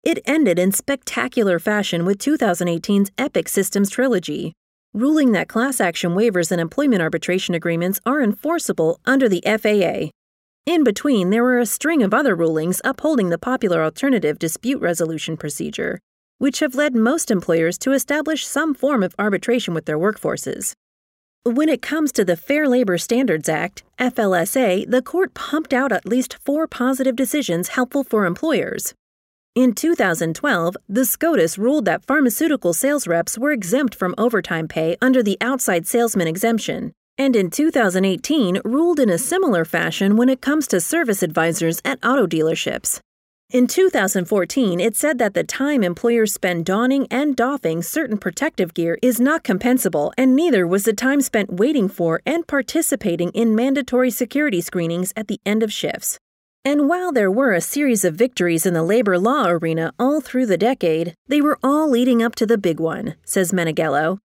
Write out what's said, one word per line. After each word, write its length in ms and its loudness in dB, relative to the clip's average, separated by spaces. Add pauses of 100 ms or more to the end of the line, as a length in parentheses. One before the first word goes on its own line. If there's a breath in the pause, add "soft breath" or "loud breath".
It 220 0
ended 320 2
in 140 2
spectacular 880 -2
fashion 440 -2
with 140 0
two 180 0
thousand 320 0
eighteen's 520 0
Epic 280 -2
Systems 440 0
Trilogy, 600 -2 (380)
ruling 420 2
that 140 0
class 320 -2
action 340 0
waivers 380 2
and 80 0
employment 440 0
arbitration 500 -2
agreements 540 -2
are 160 0
enforceable 840 -2
under 240 2
the 160 0
F 220 0
A 160 2
A. 280 -4 (540)
In 180 2
between, 460 2
there 140 2
were 160 2
a 80 2
string 340 0
of 100 2
other 240 2
rulings 480 0
upholding 460 0
the 80 0
popular 460 -2
alternative 560 0
dispute 420 -4
resolution 560 -4
procedure, 600 -6 (400)
which 220 -2
have 120 -2
led 220 -2
most 340 0
employers 480 0
to 140 -2
establish 560 -2
some 260 -2
form 300 0
of 160 -4
arbitration 540 -2
with 120 -4
their 140 -2
workforces. 760 -4 (680)
When 240 2
it 140 0
comes 320 -2
to 100 0
the 140 0
Fair 300 0
Labor 300 2
Standards 520 0
Act, 340 -4 (160)
F 180 -2
L 160 2
S 220 0
A, 300 0
the 180 0
court 320 -2
pumped 380 -4
out 180 0
at 160 -4
least 360 -2
four 220 0
positive 500 -2
decisions 520 -2
helpful 360 -2
for 220 0
employers. 680 -2 (600)
In 180 4
two 220 0
thousand 400 0
twelve, 420 -2 (100)
the 180 0
scotus 520 0
ruled 280 2
that 200 0
pharmaceutical 640 2
sales 360 0
reps 300 0
were 140 0
exempt 420 0
from 240 -4
overtime 520 0
pay 320 -2
under 200 4
the 200 0
outside 460 -2
salesman 400 0
exemption, 640 -2 (240)
and 180 2
in 140 2
two 200 0
thousand 360 2
eighteen 580 0
ruled 360 0
in 100 4
a 80 2
similar 480 0
fashion 500 0
when 140 4
it 100 0
comes 280 -2
to 120 2
service 420 -2
advisors 640 0
at 180 -4
auto 260 2
dealerships. 760 -2 (500)
In 140 4
two 240 2
thousand 360 0
fourteen, 540 0
it 160 0
said 220 0
that 160 0
the 100 0
time 400 -2
employers 480 0
spend 340 -2
donning 440 0
and 260 0
doffing 460 -2
certain 380 -4
protective 560 -4
gear 260 -2
is 180 2
not 240 2
compensable, 720 0
and 200 4
neither 320 2
was 160 0
the 100 2
time 260 0
spent 340 0
waiting 360 2
for 380 0
and 180 -2
participating 840 -2
in 240 2
mandatory 560 0
security 500 -2
screenings 540 -4
at 120 -8
the 200 -6
end 160 2
of 100 -2
shifts. 460 -6 (460)
And 240 2
while 240 0
there 180 2
were 220 2
a 80 2
series 440 0
of 80 2
victories 540 0
in 80 2
the 80 2
labor 340 2
law 300 2
arena 500 0
all 240 2
through 240 -2
the 120 2
decade, 580 0 (120)
they 140 2
were 220 2
all 260 2
leading 320 4
up 140 -2
to 100 0
the 120 2
big 220 0
one, 440 -4
says 300 -2
Meneghello. 680 0 (140)